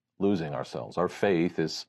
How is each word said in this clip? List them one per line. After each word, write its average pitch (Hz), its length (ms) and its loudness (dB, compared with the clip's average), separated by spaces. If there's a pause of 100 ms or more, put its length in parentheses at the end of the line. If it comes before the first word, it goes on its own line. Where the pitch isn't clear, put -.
(200)
losing 92 340 2
ourselves. 60 440 -8
Our 87 100 2
faith 87 500 2
is 80 320 -2